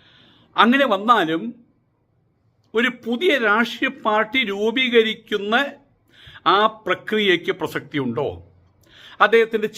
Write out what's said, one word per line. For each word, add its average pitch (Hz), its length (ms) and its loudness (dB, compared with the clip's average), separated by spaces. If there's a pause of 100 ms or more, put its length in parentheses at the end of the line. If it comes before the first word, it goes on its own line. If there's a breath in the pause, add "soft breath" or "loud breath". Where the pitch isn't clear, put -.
(640 soft breath)
അങ്ങനെ 269 300 4
വന്നാലും 196 500 2 (1300)
ഒരു 247 140 0 (140)
പുതിയ 247 280 0 (160)
രാഷ്ട്രീയ 233 420 0 (140)
പാർട്ടി 220 340 0 (120)
രൂപീകരിക്കുന്ന 220 1040 0 (1000 loud breath)
ആ - 20 4 (280)
പ്രക്രിയയ്ക്ക് 180 760 -2
പ്രസക്തിയുണ്ടോ, 139 680 -6 (960 loud breath)
അദ്ദേഹത്തിൻ്റെ 220 520 0